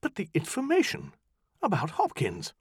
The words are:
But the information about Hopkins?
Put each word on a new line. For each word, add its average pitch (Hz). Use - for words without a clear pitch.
But -
the 175
information 285
about 156
Hopkins? -